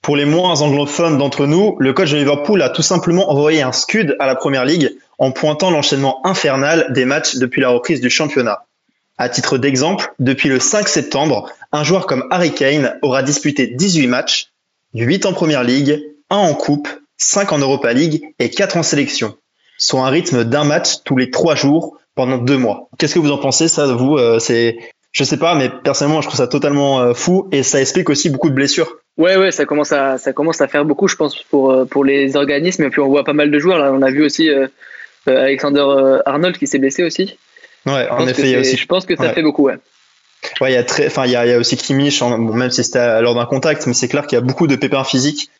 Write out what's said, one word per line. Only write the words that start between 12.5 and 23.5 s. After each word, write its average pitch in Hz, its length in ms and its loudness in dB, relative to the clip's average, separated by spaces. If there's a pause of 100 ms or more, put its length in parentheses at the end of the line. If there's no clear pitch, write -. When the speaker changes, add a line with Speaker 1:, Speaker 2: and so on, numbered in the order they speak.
Speaker 1:
Kane 139 500 0
aura 135 180 0
disputé 143 460 0
dix-huit 151 400 0
matchs, - 400 -2 (480)
huit 135 320 0
en 185 60 -2
Première 151 300 0
Ligue, 139 380 0 (300)
un 202 60 0
en 175 180 2
Coupe, 147 320 -2 (300)
cinq 196 340 -2
en 151 80 0
Europa 135 340 0
League 151 300 0 (160)
et 120 100 0
quatre 190 280 -2
en 165 60 0
sélection, 139 520 -4 (420)
soit - 240 0
un 131 80 0
rythme 135 340 0
d'un 131 200 0
match 147 420 -2
tous 139 100 -2
les 127 140 0
trois 160 240 0
jours 147 460 0 (160)
pendant 127 240 -2
deux 131 180 0
mois. 113 400 -2
Qu'est-ce 147 160 -2
que 180 60 2
vous 147 120 2
en 143 60 -2
pensez, 147 300 0